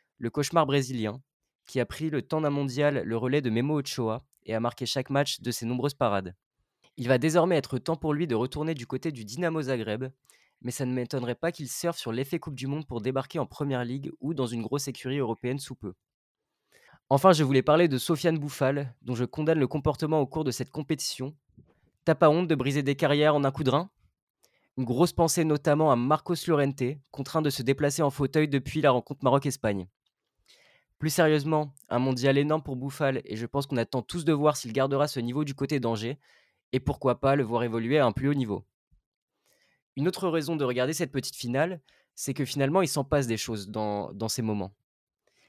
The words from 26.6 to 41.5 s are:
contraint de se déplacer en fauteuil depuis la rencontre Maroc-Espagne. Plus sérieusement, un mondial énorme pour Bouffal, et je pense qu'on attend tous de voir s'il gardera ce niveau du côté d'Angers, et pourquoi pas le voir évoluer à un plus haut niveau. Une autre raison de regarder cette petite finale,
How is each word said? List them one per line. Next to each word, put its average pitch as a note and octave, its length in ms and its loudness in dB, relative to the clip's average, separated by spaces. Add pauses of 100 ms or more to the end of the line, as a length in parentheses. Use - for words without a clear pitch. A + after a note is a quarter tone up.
contraint D3+ 320 -4
de D3 80 2
se C3+ 140 -6
déplacer C#3 380 0
en C#3+ 80 2
fauteuil C#3+ 360 0
depuis C#3+ 340 -2
la D3 120 6
rencontre B2+ 320 -2
Maroc-Espagne. A#2+ 640 0 (1120)
Plus D#3 100 -2
sérieusement, D3+ 640 2 (140)
un A#2+ 100 0
mondial C3 400 2
énorme D3 240 2
pour C#3 140 -8
Bouffal, C3+ 480 -2
et - 100 -8
je A2+ 120 -6
pense C#3 200 -2
qu'on C#3+ 100 -4
attend A#2 260 -2
tous E3+ 220 -8
de D#3+ 80 4
voir D3 240 4
s'il A2+ 160 -10
gardera C3+ 360 2
ce C#3 100 -6
niveau B2 240 -4
du C#3 140 -6
côté C#3 240 -2
d'Angers, A2+ 360 -2 (540)
et C3 80 0
pourquoi C3+ 420 0
pas C#3 140 4
le C#3+ 80 2
voir A#2 220 0
évoluer A#2 340 0
à C#3 80 6
un A2+ 60 2
plus C3+ 160 0
haut D3 60 2
niveau. A#2 300 -2 (1300)
Une C#3 100 -2
autre F3+ 220 -2
raison D#3+ 260 -2
de D3 100 -2
regarder B2+ 280 0
cette D#3 180 -4
petite C3+ 240 -6
finale, D3 460 -2 (340)